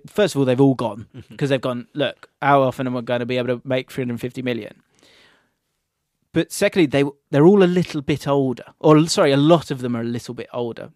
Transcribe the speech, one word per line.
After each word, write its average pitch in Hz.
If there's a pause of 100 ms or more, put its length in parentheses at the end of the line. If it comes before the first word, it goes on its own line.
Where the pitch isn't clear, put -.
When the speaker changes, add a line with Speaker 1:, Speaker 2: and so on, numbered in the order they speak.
Speaker 1:
first 202
of 143
all, 135
they've 127
all 135 (140)
gone, 107 (140)
Speaker 2:
Mm-hmm. 117
Speaker 1:
'cause 139
they've 135
gone, 120
"Look, - (120)
how 139
often 131
am 127
I 123
gonna 120
be 127
able 123
to 120
make 131
three 135
hundred 120
fifty 127
million?" 117 (1600)
But 165
secondly, 202
they, 143 (280)
they're 151
all 196
a -
little 175
bit 147
older. 135 (120)
Or, 156
sorry, 160
a 139
lot 151
of 131
them 120
are 113
a -
little 120
bit 117
older, 120